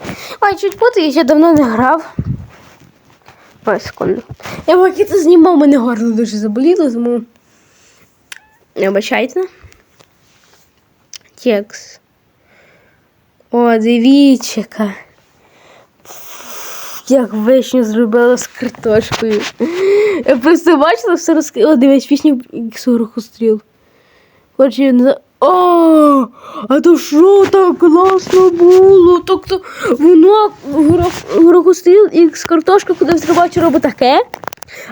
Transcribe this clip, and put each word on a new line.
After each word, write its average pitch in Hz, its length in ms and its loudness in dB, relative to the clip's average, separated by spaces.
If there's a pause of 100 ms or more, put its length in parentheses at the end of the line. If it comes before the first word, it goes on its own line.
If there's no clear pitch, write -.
(420)
Ой, 403 140 -2
чуть 392 240 -8
путаю, 427 280 0
я 294 160 0
давно 311 300 2
не 294 100 2
грав. 254 520 -2 (1500)
Ой, 208 140 -2
секунду. - 420 -8 (460)
Я 339 100 2
поки 370 280 0
це 415 140 -2
знімав, 339 380 4
мене 285 200 4
горло 233 340 -4
дуже 214 260 -4
заболіло, 262 540 -2
тому 240 300 -4 (1500)
вибачайте. 208 680 -4 (2000)
Текс. - 560 -6 (1500)
О, 233 260 0
дивіться-ка. 240 1160 0 (2250)
Як 247 220 -2
вишню 240 500 0
зробила 233 540 0
з - 100 -12
картошкою. 226 920 -4 (840)
Я 269 120 0
просто 320 400 0
бачила, 339 360 -2
все 330 200 -2
розкрила. 294 380 0
О, 311 40 4
дивись, 269 360 2
вишня 285 280 0 (120)
ікс 226 360 -10
горохостріл. 226 760 -4 (960)
Коротше, 262 260 0
я 269 80 2
не 247 120 2
знаю. 269 140 0 (240)
О, 320 840 2 (420)
а 269 100 2
то 330 180 2
що 381 480 4
так 381 320 0
класно 370 720 2
було? 359 760 4
Тобто 381 360 -4 (380)
воно 370 520 4 (220)
горох-, 339 720 0
горохостріл, 349 680 4
ікс 320 340 0
картошка, 359 480 0
куди 320 200 -2
взриваючи, 339 480 -2
робить 311 200 0
таке. 285 440 0 (680)